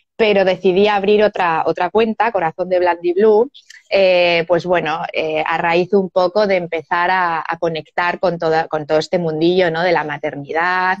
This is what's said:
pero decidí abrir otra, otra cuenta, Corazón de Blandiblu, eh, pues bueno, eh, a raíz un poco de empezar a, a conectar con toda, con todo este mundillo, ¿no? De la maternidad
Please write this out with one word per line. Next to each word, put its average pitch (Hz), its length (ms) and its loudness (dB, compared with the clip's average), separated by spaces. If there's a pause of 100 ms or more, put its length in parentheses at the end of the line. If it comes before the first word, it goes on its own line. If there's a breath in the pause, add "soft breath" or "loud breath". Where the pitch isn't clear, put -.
(160 soft breath)
pero 202 300 4
decidí 185 420 2
abrir 208 360 2
otra, 175 420 0
otra 175 240 -2
cuenta, 220 420 0
Corazón 180 380 -4
de 185 100 2
Blandiblu, 180 720 2 (380 loud breath)
eh, 175 580 2
pues 170 180 0
bueno, 170 360 -2 (100)
eh, 156 340 -4
a 165 120 -2
raíz 170 360 0
un 190 160 2
poco 185 380 0
de 190 80 0
empezar 175 560 -2
a, 175 340 -2
a 170 120 -6
conectar 170 640 -4
con 170 200 -2
toda, 160 280 0
con 151 200 -6
todo 156 120 2
este 175 200 -2
mundillo, 170 520 0
¿no? 165 120 -4
De 180 80 2
la 151 140 0
maternidad 156 960 -4